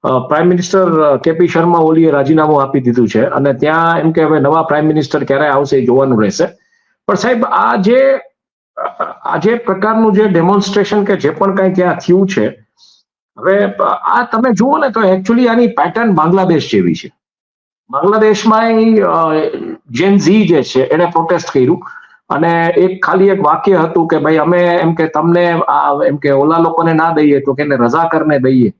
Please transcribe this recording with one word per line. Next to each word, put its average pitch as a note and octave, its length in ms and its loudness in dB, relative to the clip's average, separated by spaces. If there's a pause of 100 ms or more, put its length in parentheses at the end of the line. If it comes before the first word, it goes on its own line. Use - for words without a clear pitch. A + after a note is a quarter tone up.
અ, C3 160 -2
પ્રાઇમ D#3+ 280 0
મિનિસ્ટર, F3+ 540 0
અ, D3 160 2
કે E3 140 -2
પી E3 160 0
શર્મા E3+ 320 0
ઓલીએ D#3+ 320 2
રાજીનામું D3+ 500 2
આપી C3+ 180 -2
દીધું A#2+ 280 0
છે A2 180 0
અને C#3 280 -2
ત્યાં D#3+ 460 0
એમ D#3+ 120 0
કે D#3+ 120 0
હવે D#3 160 2
નવા C#3+ 240 0
પ્રાઇમ D3+ 220 -2
મિનિસ્ટર D#3 380 -2
ક્યારે C#3 240 0
આવશે C#3 300 0
એ B2+ 80 0
જોવાનું B2 380 2
રહેશે. G#2+ 240 -2 (600)
પણ G3+ 80 0
સાહેબ, A3+ 300 -2
આ A3+ 300 -2
જે, B3+ 440 2 (1040)
આ - 160 -4
જે G#3 180 0
પ્રકારનું A3 580 0
જે G#3+ 140 2
ડેમોન્સ્ટ્રેશન G3 760 0
કે G3+ 120 0
જે C#3 140 -2
પણ F#3+ 260 -2
કાંઈ F#3+ 180 0
ત્યાં F3+ 220 0
થયું F#3 320 2
છે, A2 200 -2 (920)
હવે G3 260 0 (200)
આ A3+ 460 -2
તમે A#3+ 200 0
જુઓ A#3+ 260 0
ને D4 120 0
તો A3+ 120 -2
actually G3+ 460 0
આની A#3 200 2
પેટર્ન G#3+ 440 -2
બાંગ્લાદેશ E3+ 600 0
જેવી F2 240 0
છે. - 160 -16 (800)
બાંગ્લાદેશમાં A3 800 0
ઈ, A3+ 280 2
અ, E3 340 0 (560)
જેન F3+ 280 2
ઝી F#3+ 300 2
જે D#3+ 160 2
છે C3 180 -2
એણે D#3 240 0
પ્રોટેસ્ટ E3+ 440 -2
કર્યું C#3 320 0 (480)
અને E3+ 480 0
એક F#3 280 0
ખાલી F#3+ 220 2
એક F#3+ 140 0
વાક્ય F#3 360 0
હતું E3 300 0
કે E3 100 0
ભાઈ D3+ 200 0
અમે D#3+ 200 0
એમ F3 360 0
કે D#3+ 140 -2
તમને E3+ 440 0 (160)
આ C#3+ 400 -2
એમ C#3+ 100 -2
કે C#3+ 120 -2
ઓલા C#3+ 280 2
લોકોને E3 360 0
ના D#3+ 200 0
દઈએ D3 260 2
તો C3+ 140 -2
કે C#3 100 -4
એને C#3+ 120 -2
રઝાકરને D3 640 0
દઈએ. C3 400 2